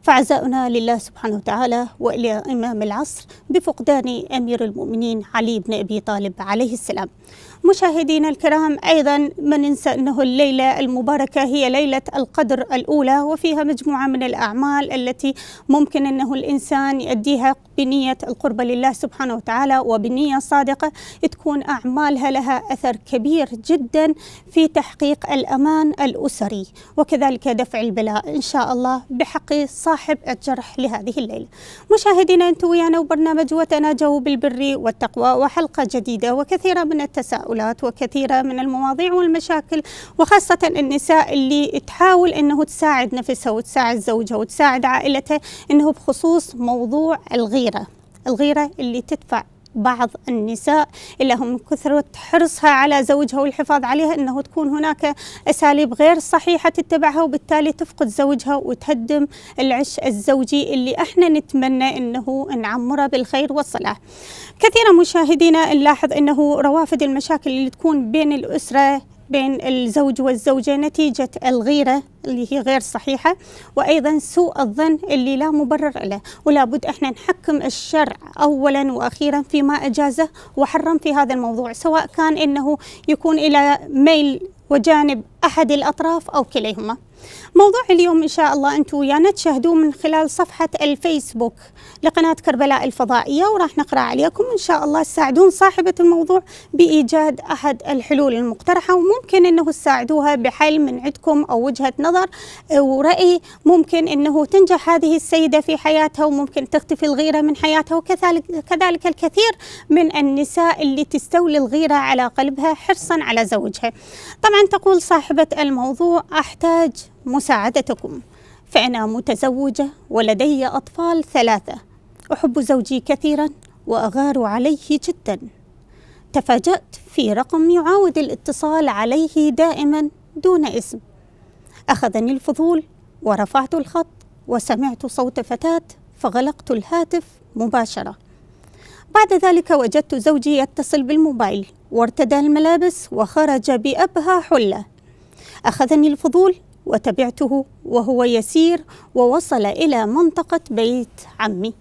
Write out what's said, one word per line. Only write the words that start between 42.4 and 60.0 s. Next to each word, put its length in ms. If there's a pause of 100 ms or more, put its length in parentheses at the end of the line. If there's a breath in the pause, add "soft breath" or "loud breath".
تساعد 500
نفسها 360
وتساعد 480
زوجها 380
وتساعد 480
عائلتها، 560 (300 loud breath)
أنه 220
بخصوص 600
موضوع 640 (140)
الغيرة، 540 (400)
الغيرة 440 (100)
اللي 220
تدفع 420 (300)
بعض 360 (180)
النساء 600 (320 loud breath)
إلا 140
هم 240
كثرة 460 (100)
حرصها 560
على 340
زوجها 360
والحفاظ 440
عليها 300
أنه 260
تكون 280
هناك 480 (320 loud breath)
أساليب 460
غير 240
صحيحة 520
تتبعها، 520
وبالتالي 500
تفقد 360
زوجها 480
وتهدم 720 (320 loud breath)
العش 400
الزوجي 760